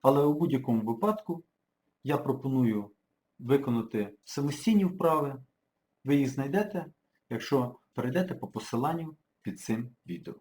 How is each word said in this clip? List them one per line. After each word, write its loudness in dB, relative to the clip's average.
Але 6
у 4
будь-якому 0
випадку -2
я -2
пропоную 0
виконати -2
самостійні 0
вправи. 0
Ви 2
їх 2
знайдете, 0
якщо 0
перейдете -2
по -12
посиланню -4
під -10
цим -6
відео. -12